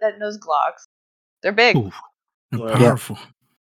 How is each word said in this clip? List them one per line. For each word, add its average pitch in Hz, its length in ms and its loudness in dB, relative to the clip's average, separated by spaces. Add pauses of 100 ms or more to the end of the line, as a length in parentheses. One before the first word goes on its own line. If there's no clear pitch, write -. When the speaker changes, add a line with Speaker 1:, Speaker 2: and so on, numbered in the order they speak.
Speaker 1:
that 208 180 -4
knows 208 200 -10
Glocks, 160 460 -4 (580)
they're 196 100 -2
big. 220 240 2
Speaker 2:
Ooh, 104 160 -4 (600)
they're 117 80 -6
Speaker 3:
Yeah. 113 160 -4 (120)
Speaker 2:
powerful. - 300 -2 (600)